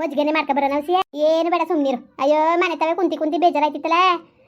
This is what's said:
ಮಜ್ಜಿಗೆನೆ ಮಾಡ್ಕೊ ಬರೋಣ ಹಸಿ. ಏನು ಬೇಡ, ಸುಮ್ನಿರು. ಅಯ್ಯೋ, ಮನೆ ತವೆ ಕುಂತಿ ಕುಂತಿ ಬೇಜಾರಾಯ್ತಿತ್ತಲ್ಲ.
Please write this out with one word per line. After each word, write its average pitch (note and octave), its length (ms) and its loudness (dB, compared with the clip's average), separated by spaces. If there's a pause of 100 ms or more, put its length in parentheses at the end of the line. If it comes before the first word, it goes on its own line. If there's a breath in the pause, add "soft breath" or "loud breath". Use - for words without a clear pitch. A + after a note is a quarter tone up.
ಮಜ್ಜಿಗೆನೆ D4 320 -2
ಮಾಡ್ಕೊ D4 200 -2
ಬರೋಣ C#4 240 0
ಹಸಿ. D#4+ 200 0 (180)
ಏನು D#4+ 360 0
ಬೇಡ, E4+ 180 0
ಸುಮ್ನಿರು. C#4 500 -2
ಅಯ್ಯೋ, D#4 400 2
ಮನೆ F4 180 0
ತವೆ D#4+ 180 -2
ಕುಂತಿ E4+ 220 0
ಕುಂತಿ D#4 220 -2
ಬೇಜಾರಾಯ್ತಿತ್ತಲ್ಲ. D4+ 560 0 (540 soft breath)